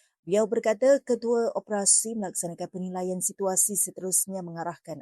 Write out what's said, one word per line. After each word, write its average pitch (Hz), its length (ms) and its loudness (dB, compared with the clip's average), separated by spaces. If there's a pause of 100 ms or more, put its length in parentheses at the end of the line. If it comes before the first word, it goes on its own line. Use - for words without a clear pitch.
(220)
Beliau 202 240 2
berkata, 226 560 4
ketua 233 520 0
operasi 202 640 0
melaksanakan 175 520 -4
penilaian 185 520 -4
situasi, 190 560 0
seterusnya 185 680 -2
mengarahkan 165 560 -8